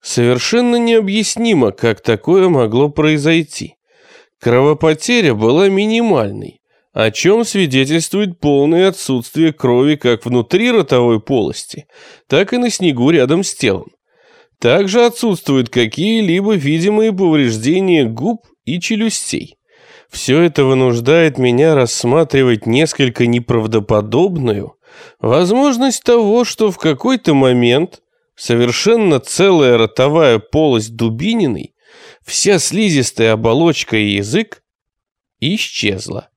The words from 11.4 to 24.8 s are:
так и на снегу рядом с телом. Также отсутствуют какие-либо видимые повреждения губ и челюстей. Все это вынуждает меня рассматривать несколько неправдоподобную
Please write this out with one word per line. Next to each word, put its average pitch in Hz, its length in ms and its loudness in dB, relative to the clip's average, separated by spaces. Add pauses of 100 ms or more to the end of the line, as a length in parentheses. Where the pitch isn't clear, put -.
так 180 260 0
и 247 40 0
на 247 140 0
снегу 143 400 0
рядом 160 320 2
с - 100 -8
телом. 98 380 -4 (680)
Также 196 460 2
отсутствуют 180 640 -2
какие-либо 190 880 0
видимые 185 560 0
повреждения 156 960 0
губ 127 420 -6 (180)
и 165 140 -6
челюстей. - 800 -6 (520)
Все 143 320 0
это 151 220 0
вынуждает 131 760 2
меня 131 380 2
рассматривать 127 880 0
несколько 127 640 0
неправдоподобную 113 1500 -2 (420)